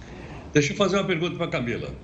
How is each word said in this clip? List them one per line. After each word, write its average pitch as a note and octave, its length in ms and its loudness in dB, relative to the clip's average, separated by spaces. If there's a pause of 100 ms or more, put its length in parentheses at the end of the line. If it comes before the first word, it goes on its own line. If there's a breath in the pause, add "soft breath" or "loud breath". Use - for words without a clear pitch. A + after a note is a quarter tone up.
(520 loud breath)
Deixa D3 220 4
eu - 40 -8
fazer G3 200 4
uma F#3+ 80 2
pergunta E3 300 0
pra D#3+ 120 -2
Camila. A#2+ 420 -2 (140)